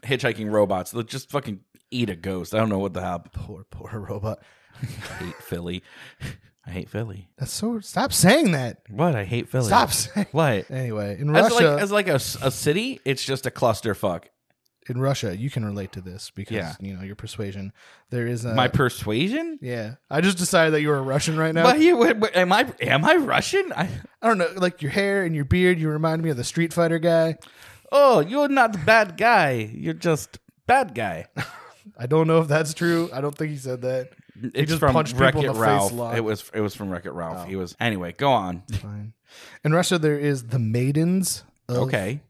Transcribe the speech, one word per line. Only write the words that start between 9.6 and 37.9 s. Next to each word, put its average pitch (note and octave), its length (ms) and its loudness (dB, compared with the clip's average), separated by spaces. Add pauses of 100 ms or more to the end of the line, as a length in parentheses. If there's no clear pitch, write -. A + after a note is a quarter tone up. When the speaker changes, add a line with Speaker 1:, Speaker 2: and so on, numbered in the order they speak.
Speaker 2:
Stop A3+ 240 4
saying - 400 -4
Speaker 1:
What? C3+ 380 0
Speaker 2:
Anyway, G#2+ 500 -6
in D3 160 -2
Speaker 1:
As, A3 160 6
Speaker 2:
Russia. F3 220 6
Speaker 1:
like, C#3+ 80 0
as, G3+ 100 -2
like, G#3 160 2
a, E3+ 80 2
s-, - 260 -2
a C3 100 0
city, G#3+ 540 -2
it's C3+ 180 -2
just C3+ 220 -6
a B2+ 60 -4
clusterfuck. G#2 760 -2 (640)
Speaker 2:
In B2 120 -4
Russia, C3 340 -2
you A#2+ 140 -6
can A2 160 -4
relate G2+ 280 -6
to F#2+ 80 -12
this F#2 320 -14
because, G2+ 220 -10
Speaker 1:
Yeah. E2 240 -6
Speaker 2:
you G2 160 -10
know, F#2 80 -12
your G2 120 -12
persuasion. G2 580 -10 (360)
There A#2+ 180 -4
is A#2+ 180 -6
a A#2 80 -4
Speaker 1:
My B2 160 2
persuasion? F#3+ 920 -2
Speaker 2:
Yeah. A#2+ 340 -8 (140)
I D3 120 -2
just F#3 160 2
decided E3+ 360 2
that D3+ 80 2
you D3+ 80 0
were C#3+ 140 2
Russian C#3+ 340 -2
right D#3+ 160 0
now. E3 100 2
Speaker 1:
But B3+ 160 6
you, E4 180 8
what, A#3 200 4
what, G#3 200 0
am F3+ 160 4
I, G#3 140 4 (140)
am C3+ 220 2
I D#4 120 6
Russian? E4 580 0
I F3 160 -2 (320)
Speaker 2:
I A3 60 2
don't A3+ 100 4
know. F3 180 2
Like, F3+ 260 -2
your C#3+ 100 -4
hair G3 340 0
and D#3+ 100 -2
your C#3+ 100 -2
beard, F3+ 340 4
you D#3 100 0
remind D#3+ 340 0
me E3 60 0
of C#3 80 -2
the A#2+ 80 -6
Street E3 280 -2
Fighter E3 260 2
guy. E3 380 4 (540)
Speaker 1:
Oh, C4+ 300 8
you're C4+ 280 0
not B3+ 240 4
the G3 60 -6
bad G3+ 380 4
guy. D3+ 560 2
You're - 200 -6
just D#3+ 460 -2 (280)
bad B3 280 2
guy. F2+ 320 -6 (340)
<laughs> - 360 -20
Speaker 2:
I B2+ 100 -10
don't D#3+ 200 4
know E3 120 6
if E3 100 0
that's D#3 240 2
true. E3+ 400 0
I - 80 -8
don't D3 160 -4
think D#3 140 -6
he D3 60 -10
said B2+ 240 -8
that. B2+ 300 -4 (280)
He A#2 140 -8
Speaker 1:
It's D3 160 0
Speaker 2:
just D#3+ 100 0
Speaker 1:
from C#3 140 4
Speaker 2:
punched D3+ 240 0
people C3+ 100 6
in C3 80 4
Speaker 1:
Wreck-It C#3 180 0
Speaker 2:
the A2 60 -4
Speaker 1:
Ralph. G#2 300 4
Speaker 2:
face A#2+ 100 -6
a - 20 -4
lot. A#2 160 -4
Speaker 1:
It A#2 60 0
was, G#2+ 300 -4
it G#2+ 80 -2
was G#2 140 -2
from G2+ 160 -8
Wreck-It F2 200 -8
Ralph. E2 300 -8
Speaker 2:
Oh. - 40 -12
Speaker 1:
He F#2+ 120 -8
was, F2+ 220 -8
anyway, F#2+ 340 -4